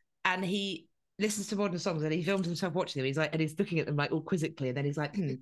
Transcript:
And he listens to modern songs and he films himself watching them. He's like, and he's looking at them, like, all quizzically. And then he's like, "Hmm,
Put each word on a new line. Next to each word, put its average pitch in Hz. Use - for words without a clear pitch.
And 185
he 196
listens 208
to 214
modern 190
songs 160
and 156
he 165
films 190
himself 170
watching 170
them. 131
He's 135
like, 156
and -
he's 156
looking 185
at -
them, 147
like, 143
all 160
quizzically. 151
And 123
then 143
he's 143
like, 147
"Hmm, 180